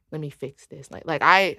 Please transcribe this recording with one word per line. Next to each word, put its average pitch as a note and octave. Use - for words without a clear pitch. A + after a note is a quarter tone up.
let D#3
me D3
fix -
this." D3+
Like, -
like, D3+
I, F#3